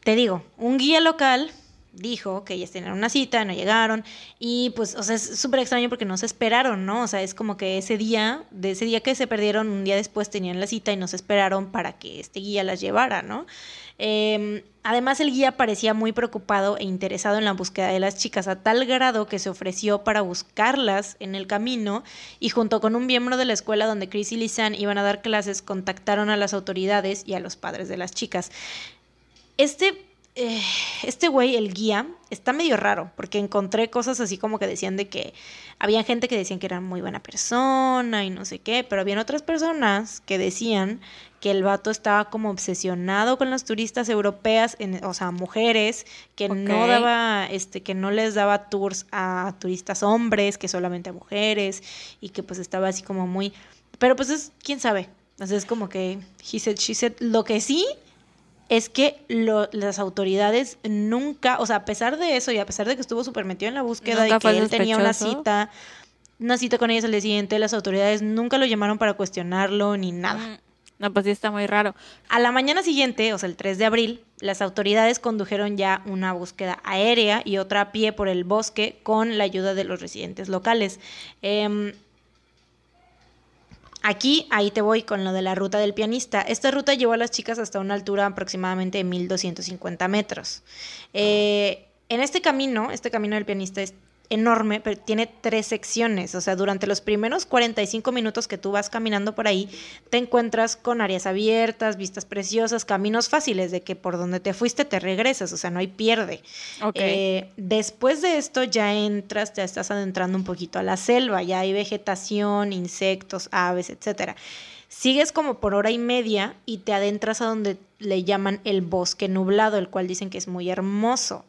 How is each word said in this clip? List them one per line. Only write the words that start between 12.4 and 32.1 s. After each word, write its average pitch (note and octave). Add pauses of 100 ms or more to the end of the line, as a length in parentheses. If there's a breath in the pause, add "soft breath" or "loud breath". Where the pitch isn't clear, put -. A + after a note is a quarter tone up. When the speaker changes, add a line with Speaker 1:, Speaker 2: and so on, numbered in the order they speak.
Speaker 1:
guía G3+
las F#3+
llevara, G#3
¿no? A#3+ (520 loud breath)
Em, G#3+ (200)
además, B3
el D4
guía C4
parecía A3
muy A3
preocupado G#3
e -
interesado F#3+
en G#3+
la G3+
búsqueda F#3
de F#3+
las G3
chicas, F#3+
a F#3+
tal A#3+
grado B3
que G3+
se G3
ofreció G3+
para G#3+
buscarlas G#3
en F#3+
el F#3+
camino, G#3+ (380 loud breath)
y A#3
junto A3
con A3
un B3+
miembro B3
de B3+
la A#3
escuela G#3+
donde G3+
Chris G#3
y -
Lisanne A3
iban G3+
a G3+
dar G3+
clases, G3+
contactaron G3+
a G#3+
las G3+
autoridades G3
y G3
a F#3
los F3+
padres F3+
de F#3
las F3+
chicas. - (1040 loud breath)
Este, F#4 (320)
eh, A3+ (420 loud breath)
este E4
güey, C4
el G#3
guía, G#3+ (220)